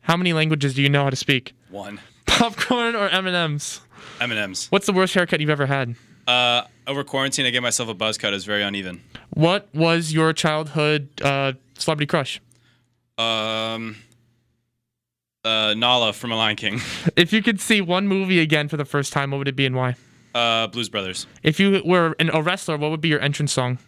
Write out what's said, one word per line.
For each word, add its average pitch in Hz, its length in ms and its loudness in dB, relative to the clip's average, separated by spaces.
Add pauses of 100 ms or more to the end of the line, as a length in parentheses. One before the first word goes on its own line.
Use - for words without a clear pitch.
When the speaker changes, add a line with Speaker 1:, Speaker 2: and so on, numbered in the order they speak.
Speaker 1:
How 170 140 0
many 180 160 0
languages 156 420 0
do 139 80 0
you 139 80 4
know 143 140 4
how 139 60 0
to 131 60 -4
speak? - 380 -2 (160)
Speaker 2:
One. 101 280 -12 (280)
Speaker 1:
Popcorn 233 680 2
or 202 140 0
M 185 180 0
and 180 100 -2
M's? 151 440 -2 (400)
Speaker 2:
M 120 100 -2
and 110 80 -2
M's. 95 300 -4
Speaker 1:
What's 196 180 2
the 208 60 0
worst 185 220 2
haircut 175 260 2
you've 151 100 0
ever 143 160 0
had? 131 280 -2 (320)
Speaker 2:
Uh, 123 360 2 (240)
over 139 180 -4
quarantine, 135 420 -2
I 123 40 2
gave 123 120 0
myself 120 260 -2
a 110 60 -6
buzz 107 240 -2
cut. 104 140 -2
It 101 40 -2
was 92 80 -8
very 104 180 0
uneven. 95 380 -6 (300)
Speaker 1:
What 175 440 2
was 165 380 2
your 160 200 2
childhood, 151 760 0 (140)
uh, 139 300 0 (260)
celebrity 147 280 -2
crush? 147 340 -2 (800)
Speaker 2:
Um, 110 760 -2 (1500)
uh, 110 320 0
Nala 120 360 2
from 120 200 -8
A 113 40 -2
Lion 110 200 0
King. 110 240 -4 (180)
<laughs> - 180 0
Speaker 1:
If 170 160 4
you 214 100 2
could 214 180 0
see 214 200 2
one 180 280 0
movie 190 320 2
again 151 280 2
for 160 80 -4
the 143 80 -2
first 139 280 -2
time, 139 180 -2
what 139 80 -4
would 139 100 -2
it 131 80 -4
be 139 100 0
and 127 100 -2
why? 127 180 0 (400)
Speaker 2:
Uh, 113 340 2
Blues 117 200 -6
Brothers. 95 380 -6 (160)
Speaker 1:
If 156 180 2
you 196 240 4
were 170 340 4
an, 165 140 2
a 160 100 4
wrestler, 175 340 -2
what 151 140 -2
would 156 100 -4
be 165 80 0
your 151 120 2
entrance 143 320 0
song? 127 360 0